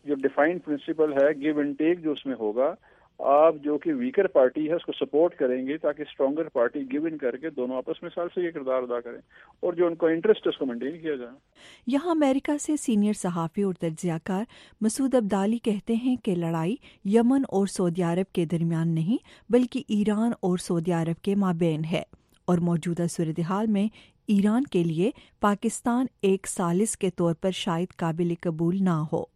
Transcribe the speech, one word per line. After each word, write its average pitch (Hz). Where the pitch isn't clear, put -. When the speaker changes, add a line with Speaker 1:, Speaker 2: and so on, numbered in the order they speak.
Speaker 1:
جو 143
defined 143
principle 151
ہے، 139
give 147
and 143
take 175
جو 156
اس -
میں 131
ہوگا، 120
آپ 151
جو 147
کہ 156
weaker 131
پارٹی 151
ہے 160
اس 170
کو -
support 156
کریں 131
گے 143
تاکہ 147
stronger 147
پارٹی 135
give 143
in 156
کر 127
کے 156
دونوں 131
آپس -
میں 175
سالسے 175
یہ 170
کردار 131
ادا 123
کریں 120
اور 175
جو 170
ان 170
کو 165
interest 165
ہے -
اس 151
کو 147
maintain 127
کیا 156
جائے۔ 120
Speaker 2:
یہاں 285
امریکہ 294
سے 302
senior 208
صحافی 175
اور 190
تجزیہ 170
کار 196
مسعود 254
عبدالی 208
کہتے 214
ہیں 247
کہ 202
لڑائی 165
یمن 233
اور 196
سعودی 180
عرب 170
کے 175
درمیان 165
نہیں 165
بلکہ 247
ایران 208
اور 180
سعودی 175
عرب 165
کے 202
مابین 170
ہے -
اور 175
موجودہ 170
صورتحال 175
میں 208
ایران 214
کے 185
لیے 170
پاکستان 233
ایک 190
ثالث 185
کے 190
طور 170
پر 190
شاید 180
قابل 170
قبول 170
نہ 170
ہو۔ -